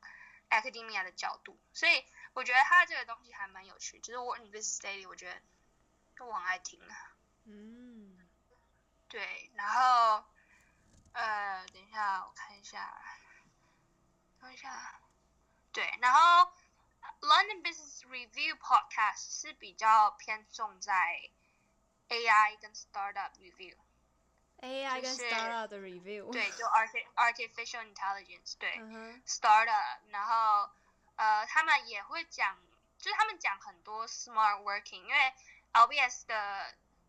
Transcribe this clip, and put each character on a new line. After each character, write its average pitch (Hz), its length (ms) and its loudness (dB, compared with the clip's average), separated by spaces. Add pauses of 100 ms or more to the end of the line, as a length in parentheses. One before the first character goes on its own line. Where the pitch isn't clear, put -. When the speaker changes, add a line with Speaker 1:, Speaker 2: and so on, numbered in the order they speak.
(500)
Speaker 1:
academia 226 540 -4
的 185 80 -10
角 - 320 -8
度， - 160 -20 (140)
所 - 140 -2
以 311 160 2 (300)
我 254 100 -6
觉 240 100 -2
得 254 80 6
他 349 240 6
这 339 100 -6
个 254 100 -6
东 233 180 -14
西 233 80 -20
还 196 160 -12
蛮 190 180 -20
有 190 120 -20
趣， - 220 -14
就 220 140 -14
是 240 40 -10
Wharton 247 320 -8
Business 214 300 -8
Daily， 196 280 -10
我 180 80 -18
觉 180 140 -16 (840)
得 254 100 -18
我 233 80 -10
很 185 100 -6
爱 185 140 -2
听 - 320 -16
啊。 - 240 -20 (320)
Speaker 2:
嗯。 214 840 -20 (840)
Speaker 1:
对， 196 460 -10
然 208 140 -6
后， 233 560 4 (880)
呃， 202 540 -4
等 185 140 -20
一 202 80 -20
下， 202 360 -4
我 - 80 -18
看 - 260 -18
一 - 20 -20
下， 202 400 -14 (1400)
看 254 160 -20
一 254 40 -20
下， - 420 -14 (720)
对， 202 300 -2
然 247 100 6
后 349 400 10 (680)
London 370 400 4
Business 311 440 -12
Review 254 520 -8
Podcast - 840 0
是 208 120 -14
比 202 200 -20
较 214 380 4
偏 214 400 -10
重 202 300 -12
在 175 500 -2 (800)
A 233 180 -4
I 214 300 6
跟 214 180 -20
startup 202 600 -10
review。 180 420 -20 (800)
Speaker 2:
A 262 260 -8
I 262 160 -4
跟 262 160 -6
Speaker 1:
就 247 80 -8
是 233 80 -4
Speaker 2:
startup 226 360 -4
的 208 100 -16
review。 190 560 -14
Speaker 1:
对， 214 180 -4
就 - 140 -8
arti-，artificial 233 1300 -2
intelligence， 190 640 -10
对， 190 200 -6
Speaker 2:
嗯 220 140 -16
哼。 226 340 -18
Speaker 1:
startup， 214 720 2 (100)
然 208 160 -6
后， 220 440 2 (460)
呃， 220 300 2
他 311 180 0
们 294 240 2
也 208 160 -10
会 330 220 -8
讲， 202 320 -6 (400)
就 - 120 -8
是 - 60 -2
他 403 80 2
们 427 160 -4
讲 202 220 -4
很 180 220 -20
多 220 220 -8
smart 220 580 0
working， 202 400 -8
因 196 40 -16
为 262 260 2 (380)
L 233 160 8
B 285 100 -6
S 262 300 0
的 202 480 -6 (340)